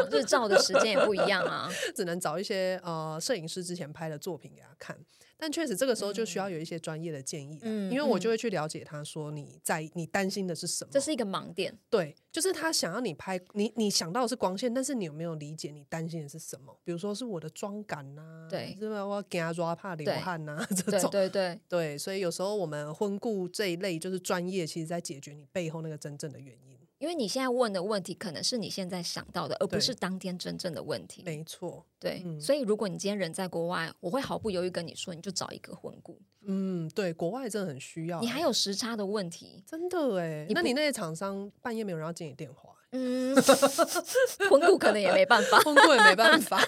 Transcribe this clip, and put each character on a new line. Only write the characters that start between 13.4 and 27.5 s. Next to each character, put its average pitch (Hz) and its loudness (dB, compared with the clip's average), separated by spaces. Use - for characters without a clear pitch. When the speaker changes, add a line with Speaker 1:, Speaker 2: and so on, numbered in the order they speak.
Speaker 2:
你， 208 0
你 214 2
想 180 0
到 240 0
的 233 2
是 247 -2
光 190 0
线， 240 0
但 262 -2
是 277 -4
你 214 -2
有 151 -6
没 160 -6
有 170 -4
理 151 -8
解 156 -8
你 147 -16
担 180 -4
心 160 -6
的 143 -10
是 165 -14
什 151 -14
么？ 139 -20
比 - -8
如 170 -4
说 202 -4
是 196 -8
我 220 -6
的 156 -10
妆 208 -8
感 143 -10
啊， 160 -20
Speaker 1:
对。 160 -6
Speaker 2:
是 214 -6
不 220 -6
是 202 -4
我 202 -4
怕 170 -2
怕 180 -10
流 160 -4
汗 160 -4
啊， 156 -6
Speaker 1:
对。 196 0
Speaker 2:
<laughs> 185 -2
这 190 4
种。 180 2
Speaker 1:
对， 190 2
对， - -
对。 185 -2
Speaker 2:
对， 156 0
所 190 -6
以 196 -2
有 175 0
时 170 -4
候 202 0
我 196 0
们 147 -4
婚 202 -2
顾 202 -2
这 196 -2
一 170 0
类 175 -2
就 185 -6
是 185 -2
专 180 0
业， 185 -2
其 170 -6
实 160 -4
在 170 -4
解 147 -8
决 147 -14
你 147 -18
背 175 -2
后 160 -8
那 160 -6
个 151 -10
真 147 -10
正 147 -8
的 123 -16
原 131 -18
因。 135 -20
Speaker 1:
因 277 -4
为 349 -2
你 247 0
现 262 0
在 262 2
问 240 4